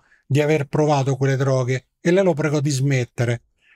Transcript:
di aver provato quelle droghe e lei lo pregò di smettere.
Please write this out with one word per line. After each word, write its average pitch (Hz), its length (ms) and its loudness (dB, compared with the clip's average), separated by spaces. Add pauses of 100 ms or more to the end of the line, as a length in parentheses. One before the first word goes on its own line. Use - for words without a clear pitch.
(260)
di 139 140 0
aver 147 280 0
provato 139 480 0
quelle 135 200 0
droghe 131 520 -2 (120)
e 165 120 0
lei 196 120 2
lo 180 80 2
pregò 151 280 -2
di 143 100 -2
smettere. 127 720 -2 (340)